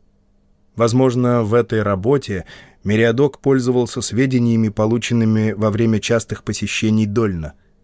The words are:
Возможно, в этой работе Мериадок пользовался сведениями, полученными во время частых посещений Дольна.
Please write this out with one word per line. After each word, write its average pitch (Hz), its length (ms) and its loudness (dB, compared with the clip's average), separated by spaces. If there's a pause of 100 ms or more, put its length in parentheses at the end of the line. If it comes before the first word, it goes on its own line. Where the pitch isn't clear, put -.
(760)
Возможно, 120 680 2
в 104 100 -2
этой 113 300 0
работе 101 600 -2 (400)
Мериадок 117 560 0
пользовался 123 640 0
сведениями, 120 680 0
полученными 110 880 0
во 104 180 -2
время 110 300 0
частых - 420 -4
посещений 110 640 -2
Дольна. 101 480 -2 (300)